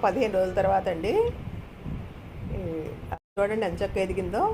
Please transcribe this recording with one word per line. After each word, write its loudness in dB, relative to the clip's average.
పదిహేను 4
రోజుల 2
తర్వాత 4
అండి. 0
ఈ -4
చూడండి 2
ఎంత -2
చక్కగా 0
ఎదిగిందో 0